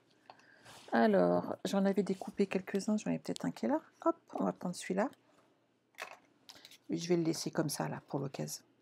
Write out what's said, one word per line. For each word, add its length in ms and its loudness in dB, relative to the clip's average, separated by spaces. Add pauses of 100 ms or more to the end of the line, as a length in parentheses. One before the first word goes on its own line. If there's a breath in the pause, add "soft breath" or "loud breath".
(920 soft breath)
Alors, 720 4
j'en 180 2
avais 200 2
découpé 440 0
quelques-uns. 500 -2
J'en 140 -2
ai 80 0
peut-être 260 -6
un 60 0
qui 140 -8
est 40 0
là. 120 2 (240)
Hop, 100 4 (200)
on 100 -2
va 80 0
prendre 220 -6
celui-là. 340 -2 (1800 soft breath)
Et 80 -2
je 120 -6
vais 80 6
le 60 2
laisser 280 -2
comme 180 0
ça, 200 -4
là, 180 -6
pour 120 -4
l'occasion. 440 -6 (180)